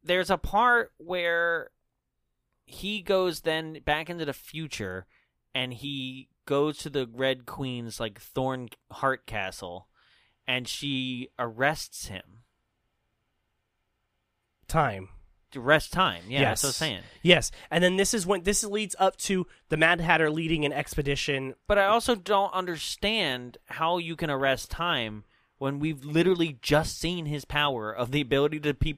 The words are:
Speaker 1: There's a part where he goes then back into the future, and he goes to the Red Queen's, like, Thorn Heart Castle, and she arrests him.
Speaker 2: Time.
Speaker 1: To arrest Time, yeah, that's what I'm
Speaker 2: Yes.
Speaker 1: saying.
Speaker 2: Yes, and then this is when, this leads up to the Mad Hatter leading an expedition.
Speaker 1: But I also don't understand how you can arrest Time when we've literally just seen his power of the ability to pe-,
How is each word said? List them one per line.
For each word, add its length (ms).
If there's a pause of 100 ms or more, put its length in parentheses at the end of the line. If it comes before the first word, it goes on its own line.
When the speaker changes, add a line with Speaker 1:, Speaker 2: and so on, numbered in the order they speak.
Speaker 1:
There's 280
a 60
part 600
where 720 (960)
he 380
goes 380
then 440
back 240
into 160
the 80
future, 720 (480)
and 220
he 520 (200)
goes 320
to 100
the 240
Red 320
Queen's, 540
like, 200
Thorn 500 (220)
Heart 360
Castle, 600 (600)
and 200
she 680
arrests 720
him. 340 (2250)
Speaker 2:
Time. 420 (420)
Speaker 1:
To 80
arrest 320
Time, 380
yeah, 160
that's 180
what 40
I'm 40
Speaker 2:
Yes. 60
Speaker 1:
saying. 240 (200)
Speaker 2:
Yes, 300 (180)
and 140
then 140
this 160
is 120
when, 180
this 200
leads 340
up 200
to 280 (220)
the 80
Mad 240
Hatter 320
leading 340
an 60
expedition. 840 (120)
Speaker 1:
But 100
I 100
also 280
don't 380
understand 1120
how 320
you 180
can 160
arrest 400
Time 540 (320)
when 220
we've 260
literally 560
just 360
seen 280
his 180
power 480
of 200
the 100
ability 400
to 120
pe-, 240